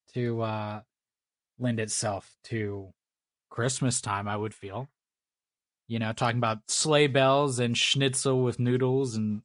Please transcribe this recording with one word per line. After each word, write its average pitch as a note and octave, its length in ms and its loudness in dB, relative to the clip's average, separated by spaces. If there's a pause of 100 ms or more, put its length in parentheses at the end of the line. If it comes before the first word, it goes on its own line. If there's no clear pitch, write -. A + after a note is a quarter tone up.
(140)
to, A#2+ 280 -2
uh, G#2+ 400 -6 (760)
lend A#2+ 200 -2
itself G#2+ 680 -6
to G2+ 460 -6 (580)
Christmas B2+ 520 0
time, G2+ 260 -4
I G#2 80 -4
would G#2 180 -4
feel. G#2 360 -10 (1000)
You A2+ 120 -4
know, A2+ 120 0
talking A#2 280 0
about A2 300 -2
sleigh D3+ 380 4
bells C3+ 520 4
and A#2 180 0
schnitzel C3 680 2
with A#2+ 160 0
noodles B2 560 2
and G#2+ 300 -2